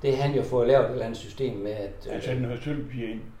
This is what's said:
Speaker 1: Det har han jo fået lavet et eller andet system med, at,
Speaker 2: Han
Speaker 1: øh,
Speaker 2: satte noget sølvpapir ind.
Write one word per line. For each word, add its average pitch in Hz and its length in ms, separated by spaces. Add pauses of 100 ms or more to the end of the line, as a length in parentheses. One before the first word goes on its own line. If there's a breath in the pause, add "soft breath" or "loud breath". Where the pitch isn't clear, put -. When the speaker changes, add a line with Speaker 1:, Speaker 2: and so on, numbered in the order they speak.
Speaker 1:
Det 139 140
har 135 60
han 143 140
jo 117 60
fået 123 260
lavet 131 160
et - 60
eller 123 140
andet 113 140
system 123 400
med, 101 120
at, 101 380
Speaker 2:
Han - 80
Speaker 1:
øh, - 60
Speaker 2:
satte 127 200
noget 123 200
sølvpapir 127 460
ind. 110 120 (200)